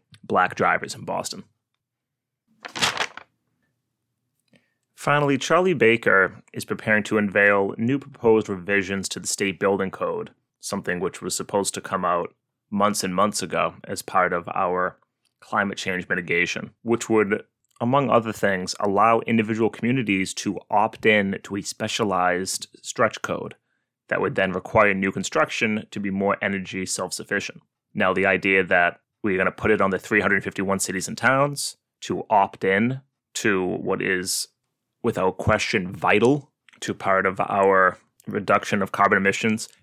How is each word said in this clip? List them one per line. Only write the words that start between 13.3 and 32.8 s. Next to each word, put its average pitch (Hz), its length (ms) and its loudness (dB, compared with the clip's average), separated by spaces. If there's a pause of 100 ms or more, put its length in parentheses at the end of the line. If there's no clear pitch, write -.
ago 82 320 -2 (100)
as - 180 -10
part 90 300 0
of 87 220 -4
our 90 440 -2 (420)
climate 101 380 -2
change 92 300 -6
mitigation, 87 640 -2 (120)
which 113 260 -2
would, 104 340 2 (380)
among 127 300 2
other 113 220 2
things, 95 460 -2
allow 107 420 2
individual 113 500 0
communities 107 640 -2
to 92 260 -6 (100)
opt 110 340 0
in 104 380 2
to 101 140 -10
a 98 60 -6
specialized 92 1040 -2 (140)
stretch - 400 -2
code - 340 -8 (520)
that 92 120 0
would 95 140 -2
then 95 180 0
require 104 400 2
new 95 180 -2
construction 110 800 -2
to - 80 -10
be 101 120 -4
more 98 320 0
energy 98 420 -4
self-sufficient. - 800 -6 (320)
Now, 95 180 2
the 95 140 2
idea 95 380 4
that 87 360 2 (220)
we're 95 160 0
gonna 92 120 2
put - 200 -2
it 101 100 4
on 98 100 4
the 92 80 -2
three - 220 0
hundred 95 240 2
fifty-one 98 340 -2
cities 95 300 -6
and - 80 -8
towns 139 600 0 (260)
to 92 260 -4
opt 101 360 2
in 113 360 0 (340)